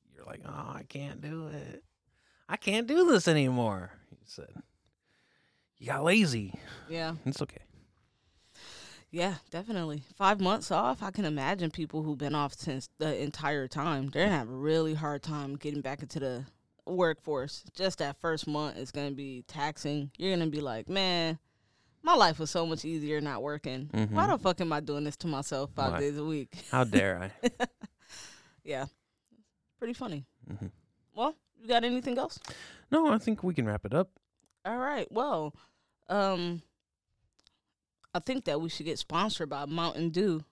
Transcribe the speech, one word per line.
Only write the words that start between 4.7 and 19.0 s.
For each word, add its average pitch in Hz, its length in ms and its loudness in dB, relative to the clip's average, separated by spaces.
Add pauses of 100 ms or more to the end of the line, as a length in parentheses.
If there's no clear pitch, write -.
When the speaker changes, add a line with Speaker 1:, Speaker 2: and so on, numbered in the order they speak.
Speaker 1:
"You 120 120 -14
got 127 160 -2
lazy." 147 500 4 (340)
Speaker 2:
Yeah. 165 260 -4 (120)
Speaker 1:
It's 135 160 -2
okay. - 160 -8 (1500)
Speaker 2:
Yeah, 175 240 0 (160)
definitely. 170 520 -4 (140)
Five 196 240 6
months 190 300 4
off, 226 320 2
I 196 80 -4
can 190 160 0
imagine 156 440 0
people 156 320 -4
who've 151 140 -2
been 143 180 -2
off 147 200 0
since 135 420 -6
the 147 260 0
entire 147 460 -2
time. 143 400 -2
They're 143 160 2
gonna 196 140 4
have 113 100 -2
a 123 40 -10
really 156 420 2
hard 147 280 -4
time 143 340 -6
getting 147 260 -4
back 135 180 -6
into - 180 -8
the 131 280 -4 (400)
workforce. 156 760 0 (140)
Just 185 220 0
that 147 240 -2
first 160 240 0
month 151 320 -2
is 131 120 -8
gonna 143 200 -4